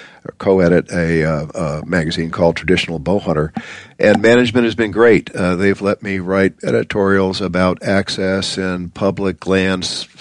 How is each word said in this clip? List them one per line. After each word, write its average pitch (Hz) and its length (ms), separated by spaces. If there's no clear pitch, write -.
or - 120
co-edit 90 560
a, 82 320
uh, 78 220
a - 40
magazine 82 440
called 85 240
Traditional 85 460
Bowhunter, 78 560
and 104 220
management 120 460
has 107 80
been 110 160
great. 110 440
Uh, 90 220
they've 98 240
let 101 220
me 98 160
write 95 440
editorials 98 800
about 92 420
access 98 760
and 90 360
public 95 520
lands 92 600